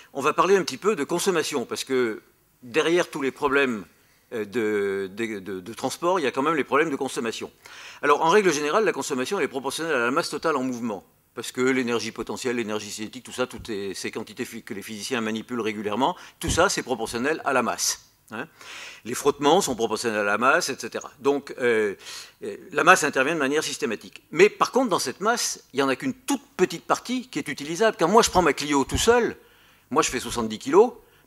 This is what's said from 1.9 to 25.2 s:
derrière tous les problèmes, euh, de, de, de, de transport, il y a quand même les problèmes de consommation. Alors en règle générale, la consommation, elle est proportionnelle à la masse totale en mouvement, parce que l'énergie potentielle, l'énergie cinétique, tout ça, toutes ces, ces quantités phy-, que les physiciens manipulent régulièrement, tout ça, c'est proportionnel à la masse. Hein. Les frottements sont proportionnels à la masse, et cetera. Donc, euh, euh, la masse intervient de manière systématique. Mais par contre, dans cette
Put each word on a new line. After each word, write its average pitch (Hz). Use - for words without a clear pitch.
derrière 156
tous 151
les 131
problèmes, 131
euh, 107
de, 101
de, 110
de, 92
de 110
transport, 170
il 147
y 123
a 117
quand 135
même 160
les 131
problèmes 147
de 139
consommation. 120
Alors 143
en 165
règle 190
générale, 151
la 160
consommation, 135
elle 151
est -
proportionnelle 139
à 123
la 123
masse 170
totale 156
en 127
mouvement, 120
parce -
que 127
l'énergie 120
potentielle, 120
l'énergie 104
cinétique, 110
tout 107
ça, 123
toutes 98
ces, 101
ces 107
quantités 110
phy-, 113
que 120
les 98
physiciens 110
manipulent 110
régulièrement, 107
tout 156
ça, 175
c'est 170
proportionnel 120
à 139
la 123
masse. -
Hein. 117
Les 113
frottements 143
sont 139
proportionnels 107
à 104
la 101
masse, 135
et 131
cetera. -
Donc, 139
euh, 110
euh, 107
la 143
masse 175
intervient 139
de 156
manière 147
systématique. 120
Mais 185
par -
contre, 247
dans 165
cette 123